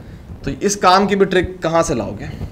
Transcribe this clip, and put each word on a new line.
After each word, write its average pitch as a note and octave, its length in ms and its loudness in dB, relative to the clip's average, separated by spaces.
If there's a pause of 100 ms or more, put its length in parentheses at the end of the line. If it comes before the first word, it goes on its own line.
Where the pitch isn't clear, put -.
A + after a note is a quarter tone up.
(440)
तो C#3 80 -4
इस G3 260 -2
काम G3 300 6
की G3+ 80 0
भी G3 120 4
trick F3+ 340 0
कहाँ E3 220 2
से D#3+ 120 -2
लाओगे? G#2 340 -6 (220)